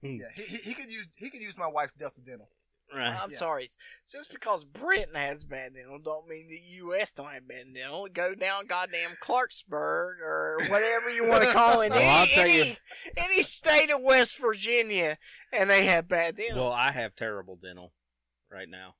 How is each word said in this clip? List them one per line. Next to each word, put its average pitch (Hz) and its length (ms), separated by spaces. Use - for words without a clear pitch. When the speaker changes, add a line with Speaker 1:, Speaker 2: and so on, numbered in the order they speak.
Speaker 1:
Hmm. 139 140
Speaker 2:
Yeah, 110 180
he, 208 80
he, 208 140
he 233 180
could 247 180
use, 214 220
he 247 160
could 254 100
use 202 160
my 175 120
wife's 147 240
Delta 139 340
Dental. 120 220
Speaker 1:
Right. 131 140
Speaker 3:
I'm 196 80
Speaker 2:
Yeah. 135 80
Speaker 3:
sorry. 151 320
Just 285 220
because 185 320
Britain 202 500
has 143 300
bad 131 300
dental 131 260
don't 156 280
mean 160 200
the 160 120
U 175 160
S 202 180
don't 143 180
have 131 180
bad 127 240
dental. 139 400
Go 180 220
down 196 320
goddamn 175 460
Clarksburg 175 1000
or 156 380
whatever 226 400
you 233 180
wanna 226 260
call 233 300
it. 214 80
Speaker 1:
<laughs> - 20
Well, - 100
I'll 151 220
Speaker 3:
Any, 135 100
Speaker 1:
tell 175 140
you. 160 140
Speaker 3:
any, - 160
any 370 280
state 302 460
of 285 120
West 262 360
Virginia, 208 800
and 202 180
they 196 160
have 170 220
bad 170 280
dental. 214 280
Speaker 1:
Well, 123 80
I 123 180
have 120 240
terrible 98 480
dental 90 300
right 95 180
now. 92 300